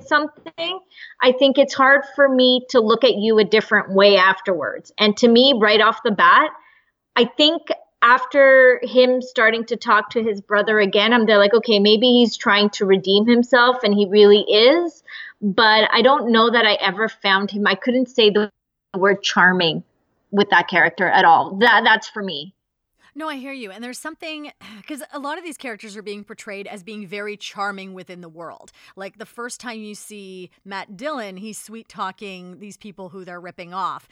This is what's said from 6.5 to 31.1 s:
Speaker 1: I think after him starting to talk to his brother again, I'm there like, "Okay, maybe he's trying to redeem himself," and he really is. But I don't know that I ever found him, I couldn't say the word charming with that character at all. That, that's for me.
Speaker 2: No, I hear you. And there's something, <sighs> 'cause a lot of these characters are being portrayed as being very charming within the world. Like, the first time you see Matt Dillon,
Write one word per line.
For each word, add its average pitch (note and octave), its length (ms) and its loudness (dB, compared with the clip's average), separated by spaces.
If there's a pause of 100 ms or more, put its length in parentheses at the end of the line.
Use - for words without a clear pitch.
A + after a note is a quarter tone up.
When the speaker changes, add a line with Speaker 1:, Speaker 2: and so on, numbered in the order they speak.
Speaker 1:
I A#3+ 80 2
think D4+ 380 -2 (380)
after C4 840 4
him B3+ 380 2
starting A3+ 440 -2
to A#3 100 -6
talk G#3+ 360 -2
to A3+ 120 -4
his G#3 160 -6
brother G#3 400 -2
again, G#3 320 0
I'm A#3 140 2
there G#3+ 120 4
like, G3+ 160 4
"Okay, G#3+ 260 2
maybe G#3+ 280 4
he's A#3+ 300 2
trying G#3 340 0
to - 140 -6
redeem F#3+ 420 0
himself," A#3+ 560 2
and G#3 100 0
he G3+ 140 0
really G#3 360 6
is. C#4+ 600 2 (380)
But G#3+ 500 2
I A3+ 100 0
don't B3+ 300 2
know A3+ 180 2
that A3+ 160 0
I G#3 100 0
ever G3 340 -4
found G3 420 -4
him, G3+ 160 -4
I G3 80 0
couldn't B3 340 -4
say A3+ 200 2
the G#3 200 0 (480)
word G3 260 0
charming F3+ 600 0 (480)
with G3+ 200 -2
that F3 180 0
character E3+ 360 -2
at F#3 200 2
all. E3 320 2
That, A3+ 260 2
that's A3 240 0
for G#3 160 -12
me. F3 320 -14 (580)
Speaker 2:
No, D#4 160 -12
I D4 60 -12
hear C4+ 160 -16
you. B3 200 -16
And G#3 120 -18
there's B3 160 -16
something, D#4 520 -16 (180)
<sighs> G#3 180 -20
'cause - 240 -14
a C#4+ 80 -14
lot C#4+ 180 -10
of F4 60 -16
these E4 140 -16
characters G#3+ 400 -16
are G#3+ 40 -16
being G#3 220 -16
portrayed G3+ 440 -18
as G3 160 -18
being G#3+ 220 -16
very G#3 320 -12
charming G3 560 -12
within F3+ 280 -20
the E3+ 80 -20
world. D#3+ 420 -20 (240)
Like, G3 220 -18
the G#3+ 80 -18
first A#3+ 340 -18
time A3+ 200 -16
you G#3+ 160 -18
see F#3+ 540 -20 (140)
Matt G3 340 -16
Dillon, A3+ 400 -12